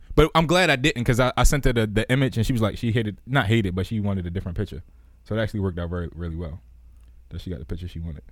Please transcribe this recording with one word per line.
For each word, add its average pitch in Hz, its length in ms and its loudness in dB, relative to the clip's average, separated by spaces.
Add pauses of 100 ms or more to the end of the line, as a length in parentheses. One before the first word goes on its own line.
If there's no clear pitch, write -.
(140)
But 156 200 6
I'm 165 120 4
glad 175 240 4
I 139 60 4
didn't, 127 280 0
'cause 120 160 2
I, 123 160 2
I 123 60 2
sent 131 240 6
her 131 60 4
the, 113 140 2
the 107 240 0
image, 127 280 2
and 107 80 2
she 139 80 0
was 113 80 0
like, 98 160 0
she 120 140 -2
hated, 107 340 -2
not 127 200 2
hated, 101 280 2
but 92 120 -2
she 110 140 -4
wanted 98 260 -2
a 87 40 -8
different 90 260 -6
picture. 92 260 -8 (420)
So 104 120 -8
it 113 60 -2
actually 104 180 -4
worked 92 180 -2
out 87 120 -6
very, 87 240 -6
really 82 220 -8
well 85 240 -10 (680)
that 85 120 -12
she 90 80 -10
got 87 80 -8
the - 80 -14
picture 87 220 -8
she - 120 -14
wanted. 82 320 -10